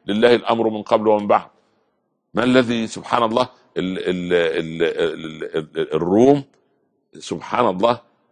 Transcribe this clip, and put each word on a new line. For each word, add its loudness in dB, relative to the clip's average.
لله 4
الأمر 0
من -6
قبل 2
ومن 2
بعد. 2
ما -2
الذي، 2
سبحان -2
الله، 0
ال-، -4
ال-، -2
ال-، 0
ال-، -4
ال-، -4
الروم، 4
سبحان -2
الله، 0